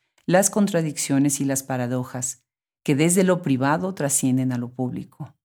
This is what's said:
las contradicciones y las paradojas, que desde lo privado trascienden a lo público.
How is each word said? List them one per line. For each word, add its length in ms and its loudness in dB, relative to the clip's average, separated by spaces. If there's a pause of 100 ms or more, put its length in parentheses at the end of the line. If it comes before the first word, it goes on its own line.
(260)
las 240 4
contradicciones 920 0
y 40 0
las 160 -2
paradojas, 840 -6 (400)
que 120 2
desde 280 4
lo 200 2
privado 500 0
trascienden 580 0
a 60 -4
lo 160 -8
público. 720 -10